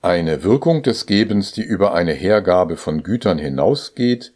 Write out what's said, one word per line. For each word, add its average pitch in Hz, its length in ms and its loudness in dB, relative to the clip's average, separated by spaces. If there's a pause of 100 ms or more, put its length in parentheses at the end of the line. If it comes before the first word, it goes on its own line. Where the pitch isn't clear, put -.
Eine 85 420 0
Wirkung 139 380 2
des 123 240 -2
Gebens, 104 460 0
die 110 120 -8
über 98 300 0
eine 82 200 0
Hergabe 90 640 2
von 78 260 -6
Gütern 95 340 -2
hinausgeht 120 1000 -2